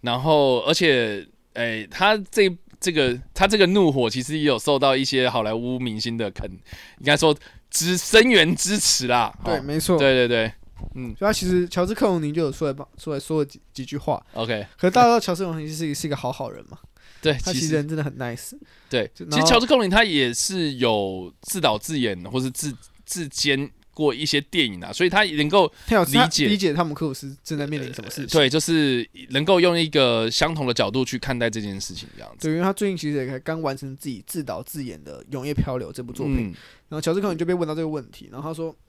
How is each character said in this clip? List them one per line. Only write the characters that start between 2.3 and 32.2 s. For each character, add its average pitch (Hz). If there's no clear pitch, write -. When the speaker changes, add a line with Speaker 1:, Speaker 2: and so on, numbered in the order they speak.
Speaker 1:
这， 196
这 180
个， 131
他 196
这 214
个 190
怒 185
火 127
其 123
实 143
也 151
有 139
受 139
到 135
一 131
些 127
好 117
莱 107
坞 123
明 110
星 117
的 107
肯-， -
应 -
该 147
说 151
支-， 180
声 220
援 180
支 196
持 -
啦， 120
Speaker 2:
对， 147
Speaker 1:
哦。 131
Speaker 2:
没 147
错。 170
Speaker 1:
对， 131
对， -
对， 113
嗯。 127
Speaker 2:
所 196
以 -
他 214
其 190
实， 180
乔 180
治 214
克 -
隆 175
尼 147
就 165
有 139
出 156
来 139
帮-， 135
出 -
来 139
说 156
了 147
几， -
几 131
句 135
话。 139
Speaker 1:
OK。 110
Speaker 2:
可 180
大 247
家 240
知 233
道 233
乔 185
治 180
克 180
隆 160
尼 151
是 156
一 -
个， 143
是 160
一 147
个 143
好 127
好 131
人 -
嘛。 -
Speaker 1:
对， 156
其 131
实 -
Speaker 2:
他 185
其 127
实 160
人 147
真 156
的 151
很 135
nice。 123
Speaker 1:
对， 117
Speaker 2:
就， -
然 160
后 147
Speaker 1:
其 156
实 -
乔 240
治 240
克 285
隆 233
尼 -
他 214
也 139
是 165
有 101
自 -
导 120
自 156
演 98
或 127
是 127
自-， 147
自 170
监 139
过 147
一 147
些 143
电 143
影 95
啊， 92
所 180
以 -
他 196
能 151
够 180
Speaker 2:
他 226
有， 185
Speaker 1:
理 139
解。 151
Speaker 2:
他 208
理 214
解 180
汤 170
姆 147
克 156
鲁 135
斯 139
正 156
在 143
面 147
临 127
什 110
么 -
事 -
情。 139
Speaker 1:
呃， 117
对， 147
就 156
是 147
能 139
够 180
用 170
一 160
个 120
相 160
同 147
的 120
角 101
度 127
去 123
看 127
待 117
这 110
件 98
事 -
情 -
这 55